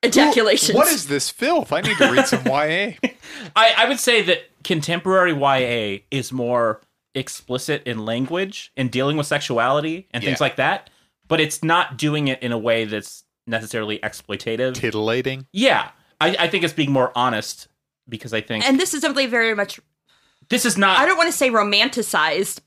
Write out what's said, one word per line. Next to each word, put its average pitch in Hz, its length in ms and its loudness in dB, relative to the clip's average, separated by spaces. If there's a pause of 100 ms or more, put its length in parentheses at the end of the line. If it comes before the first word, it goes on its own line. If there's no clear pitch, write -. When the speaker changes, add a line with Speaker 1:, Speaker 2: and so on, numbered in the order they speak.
Speaker 1:
ejaculations. 233 720 4
Speaker 2:
what 311 120 4
is 220 180 -2
this 139 240 -2
filth? 294 420 -2
I 156 80 0
need 208 160 -2
to 277 160 4
read - 140 4
some - 180 -2
Speaker 3:
<laughs> - 20 0
Speaker 2:
Y 147 200 2
A. 190 320 -2 (580)
Speaker 3:
I, 220 220 6
I 233 100 4
would 262 120 -2
say 233 220 2
that - 280 -2 (140)
contemporary 175 680 0
Y 139 260 2
A 113 520 -2
is 135 220 -6
more 120 480 0 (340)
explicit - 720 -6
in 113 180 -6
language 135 720 -4
and 127 140 -2
dealing 135 260 0
with 147 100 -2
sexuality 143 880 -2
and 120 100 -6
things 131 180 -2
Speaker 2:
Yeah. 151 40 2
Speaker 3:
like 135 120 -2
that, 165 340 -2 (380)
but 160 120 2
it's 151 220 -2
not 160 340 0
doing 147 320 0
it 131 140 -4
in 120 100 -4
a 117 60 -2
way 113 260 0
that's 104 400 -8 (220)
necessarily 110 540 -4
exploitative. 113 760 -6
Speaker 2:
Titillating? 120 760 -2
Speaker 3:
Yeah. 202 380 2 (300)
I, 175 180 2
I 170 100 2
think 180 160 0
it's 156 100 -2
being 143 180 0
more 131 240 2
honest 120 500 -2 (460)
because 113 200 -10
I 110 80 -2
think 110 240 -4
Speaker 1:
And 269 140 4
this 370 160 -2
is 285 60 -6
definitely 285 260 -2
very 226 300 0
much 202 240 -6 (720)
Speaker 3:
this 240 140 0
is 196 140 0
not 196 220 6
Speaker 1:
I 285 60 6
don't 370 100 4
wanna 339 160 2
say 262 180 2
romanticized. 208 1160 0